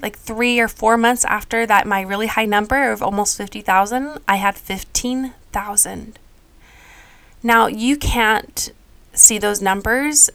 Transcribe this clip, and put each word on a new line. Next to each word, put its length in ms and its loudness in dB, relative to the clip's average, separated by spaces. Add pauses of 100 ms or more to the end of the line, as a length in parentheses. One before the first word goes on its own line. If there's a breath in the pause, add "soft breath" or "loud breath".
like, 160 -10
three 400 -2
or 120 0
four 260 2
months 300 2
after 400 -2
that, 200 4
my 140 -2
really 280 -4
high 180 -2
number 460 0
of 120 -6
almost 320 -2
fifty 240 -10
thousand, 680 0
I 120 2
had 180 0
fifteen 800 -6 (180)
thousand. 640 -4 (1300 soft breath)
Now, 240 4
you 300 0
can't 720 0 (400)
see 260 2
those 240 0
numbers 720 2